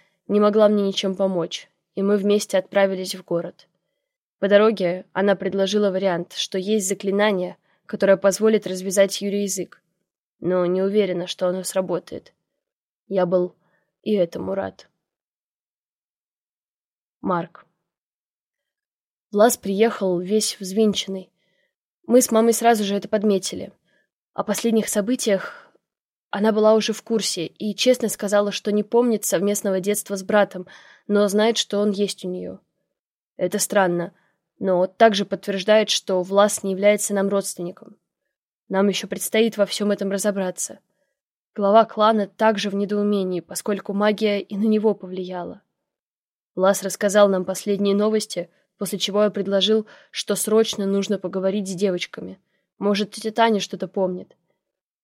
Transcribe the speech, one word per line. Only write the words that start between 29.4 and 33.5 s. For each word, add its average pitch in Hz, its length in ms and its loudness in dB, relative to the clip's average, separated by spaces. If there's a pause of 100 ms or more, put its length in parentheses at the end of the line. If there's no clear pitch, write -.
детства 202 360 -4
с 190 60 -8
братом, 196 440 0 (400)
но 208 220 2
знает, 214 280 2
что - 220 -4
он 208 140 0
есть 196 320 -4
у 185 40 -8
неё. 180 300 -10 (760)
Это 180 220 -4